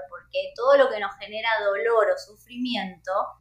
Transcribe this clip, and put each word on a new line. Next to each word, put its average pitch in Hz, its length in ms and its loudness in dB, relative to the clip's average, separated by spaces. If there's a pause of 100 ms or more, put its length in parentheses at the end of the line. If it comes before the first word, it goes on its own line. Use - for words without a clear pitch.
porque 185 460 -8
todo 269 240 6
lo 269 100 6
que 214 120 -4
nos 196 160 -6
genera 214 340 -6 (120)
dolor 208 520 2
o - 40 -10
sufrimiento, 208 960 -8 (280)